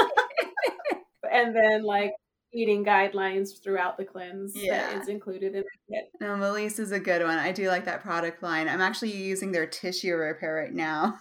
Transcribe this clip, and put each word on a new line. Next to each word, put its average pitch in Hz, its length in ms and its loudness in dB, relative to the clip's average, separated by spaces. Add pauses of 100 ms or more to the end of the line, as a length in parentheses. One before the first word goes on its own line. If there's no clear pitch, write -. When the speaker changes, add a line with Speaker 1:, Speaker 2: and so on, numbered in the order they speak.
(1300)
Speaker 1:
And 240 240 4
then, 214 280 6
like, 202 280 2 (400)
eating 214 340 2
guidelines 196 760 2
throughout 185 340 -2
the 196 80 -6
cleanse 196 480 -10
that 202 100 -8
Speaker 2:
Yeah. 196 380 -2
Speaker 1:
is 190 60 -10
included 196 480 -4
in 196 80 -2
the - 320 -16
kit. - 160 -8 (100)
Speaker 2:
No, 208 160 -4
Melise 208 400 -2
is 208 140 -6
a 202 80 0
good 175 240 2
one. 165 160 2
I 156 120 0
do 190 180 -2
like 185 160 0
that 175 180 -4
product 170 400 -4
line. 160 260 0
I'm 170 120 0
actually 214 340 0
using 190 360 -4
their 165 140 0
tissue 180 500 -4
repair 160 380 -2
right 156 200 -4
now 165 480 0